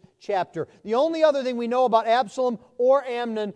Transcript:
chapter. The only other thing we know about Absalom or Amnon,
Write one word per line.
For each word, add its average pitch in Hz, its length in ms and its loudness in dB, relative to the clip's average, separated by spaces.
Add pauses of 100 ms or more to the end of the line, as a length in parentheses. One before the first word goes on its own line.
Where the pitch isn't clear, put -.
(200)
chapter. 175 480 -4 (160)
The 214 120 -4
only 320 280 0
other 277 200 4
thing 247 140 -4
we 233 100 -4
know 254 180 2
about 226 220 2
Absalom 247 520 0 (180)
or 262 280 2
Amnon, 226 500 -6